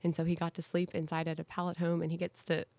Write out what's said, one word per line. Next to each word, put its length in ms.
And 100
so 80
he 140
got 180
to 80
sleep 320
inside 320
at 140
a 40
pallet 340
home, 240
and 100
he 40
gets 280
to 200